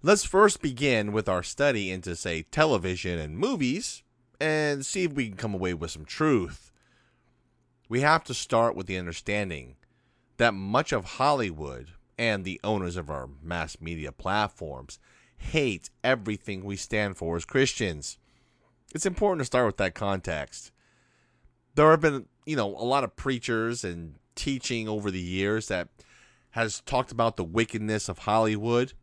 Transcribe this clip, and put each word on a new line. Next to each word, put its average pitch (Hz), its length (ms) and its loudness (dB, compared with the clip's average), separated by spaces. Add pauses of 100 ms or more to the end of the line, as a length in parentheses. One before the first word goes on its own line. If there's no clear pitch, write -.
Let's 202 240 6
first 202 340 6
begin 123 520 2
with 104 180 2
our 92 120 2
study 113 480 0
into, 90 240 -6
say, 82 280 -4
television 92 760 0
and 78 200 -6
movies 180 640 -2 (360)
and 151 460 0
see 185 200 -2
if 156 100 0
we 131 140 -2
can 95 100 -12
come 107 160 -4
away 92 180 0
with 82 180 -6
some 76 140 -12
truth. 123 680 0 (1160)
We 120 120 0
have 151 240 4
to 127 100 -6
start 117 420 2
with 92 100 -8
the 95 120 -4
understanding 87 760 -6 (600)
that 117 160 4
much 98 400 0
of 104 120 0
Hollywood 85 880 -2 (260)
and 107 260 0
the 92 200 -6
owners 95 320 0
of 78 140 -8
our 67 180 -6 (140)
mass 80 380 -6
media 80 300 -8
platforms 85 880 -6 (380)
hate 131 540 -2 (120)
everything 107 640 -2
we 101 120 -6
stand 104 400 -2
for 82 200 -4
as 85 80 -4
Christians. 104 720 0 (760)
It's 156 120 -2
important 185 340 2
to 131 40 0
start 123 220 4
with 101 100 0
that 95 180 0
context. 90 760 -4 (1000)
There 156 160 10
have 160 100 8
been, 147 260 2 (200)
you 151 100 -2
know, 107 120 2
a 101 180 -6
lot 135 180 2
of 104 120 -8
preachers 117 680 -2
and 85 320 -8 (180)
teaching 120 540 -4
over 104 220 -2
the 92 100 -4
years 98 480 0
that 90 200 -2 (640)
has 113 300 -4
talked - 320 -2
about 117 240 2
the 92 80 -2
wickedness 107 640 0
of 95 120 -8
Hollywood 110 840 2